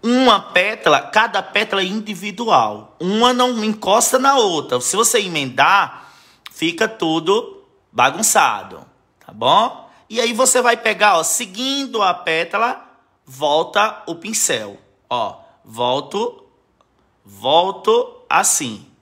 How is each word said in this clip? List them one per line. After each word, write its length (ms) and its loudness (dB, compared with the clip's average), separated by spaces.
Uma 380 4
pétala, 600 0
cada 420 0
pétala 400 -2
é 20 0
individual. 1160 -2
Uma 320 2
não 320 0
encosta 560 2
na 160 4
outra. 440 0
Se 140 -4
você 260 2
emendar, 880 0
fica 340 -2
tudo 800 -2
bagunçado, 960 0
tá 60 -20
bom? 580 0
E 120 -6
aí 120 0
você 300 2
vai 140 4
pegar, 420 2
ó, 60 0
seguindo 760 -6
a 140 2
pétala, 760 -4
volta 800 0
o 80 -6
pincel, 640 -4
ó. 300 -4
Volto, 800 -4
volto 1040 0
assim. 560 -2